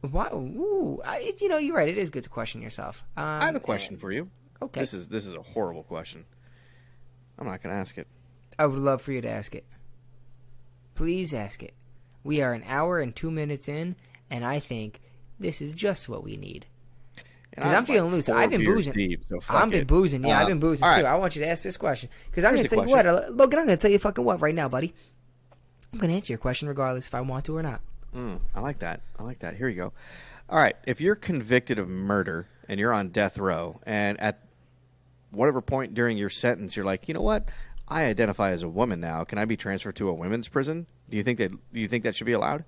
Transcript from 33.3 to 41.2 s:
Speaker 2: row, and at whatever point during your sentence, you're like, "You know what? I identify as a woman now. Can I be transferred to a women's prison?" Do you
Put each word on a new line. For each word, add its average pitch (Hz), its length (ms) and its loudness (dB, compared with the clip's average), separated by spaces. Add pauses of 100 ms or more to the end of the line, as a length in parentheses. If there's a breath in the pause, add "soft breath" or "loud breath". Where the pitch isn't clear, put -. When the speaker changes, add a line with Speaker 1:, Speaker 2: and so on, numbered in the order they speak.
Speaker 2:
row, 85 460 -2
and 104 360 -2
at 104 180 0 (920)
whatever 127 280 2
point 131 340 -4
during 117 220 2
your 101 140 -2
sentence, 104 460 -2
you're 101 100 -4
like, 95 220 -2
"You 156 60 -4
know 160 80 -2
what? 214 260 2 (400 loud breath)
I 156 160 0
identify 104 480 2
as 85 100 -2
a 87 60 -4
woman 95 320 0
now. 82 240 -4
Can - 140 -8
I 107 80 0
be 110 100 -2
transferred 98 400 -6
to 101 120 -2
a 90 60 0
women's 98 340 -4
prison?" 156 380 -2 (240)
Do 113 60 -4
you 104 80 0